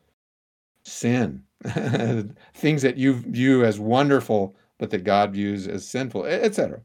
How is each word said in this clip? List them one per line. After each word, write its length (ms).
sin, 580
<laughs> 40
things 300
that 120
you 200
view 500
as 160
wonderful, 760
but 140
that 120
God 300
views 340
as 200
sinful, 380
e-, 40
et 260
cetera. 300